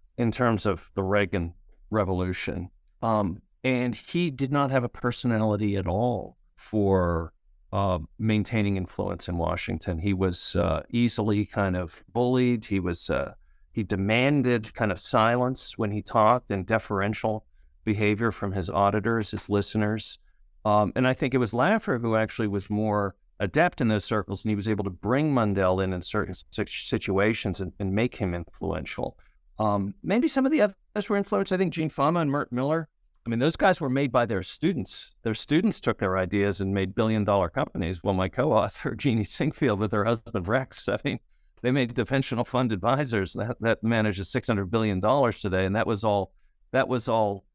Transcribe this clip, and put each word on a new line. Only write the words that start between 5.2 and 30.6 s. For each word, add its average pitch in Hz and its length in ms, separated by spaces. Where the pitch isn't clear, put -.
at 95 100
all 107 520
for, 90 800
uh, 98 260
maintaining 107 600
influence 92 500
in 87 100
Washington. 82 640
He 101 140
was, 92 420
uh, 82 360
easily 110 540
kind 98 300
of 90 260
bullied. 123 500
He 98 160
was, 87 300
uh, 69 240
he 110 100
demanded 117 920
kind 107 160
of 85 80
silence 123 800
when 107 140
he 104 100
talked 117 500
and 95 140
deferential 107 800
behavior 107 480
from 101 220
his 92 160
auditors, 101 600
his - 180
listeners. 104 720
Um, 107 320
and 127 120
I 127 60
think 127 200
it 135 40
was 120 160
Laffer 151 460
who 113 160
actually 110 340
was 98 200
more 104 460
adept 151 420
in 120 60
those 107 180
circles, 101 380
and 107 60
he 107 60
was 101 140
able 104 140
to 98 60
bring 131 440
Mundell 95 500
in 95 100
in 90 80
certain 98 320
si-, - 320
situations 101 960
and, 92 180
and 95 140
make 117 220
him 92 180
influential. - 840
Um, 104 340
maybe 233 260
some 262 160
of 277 80
the 294 80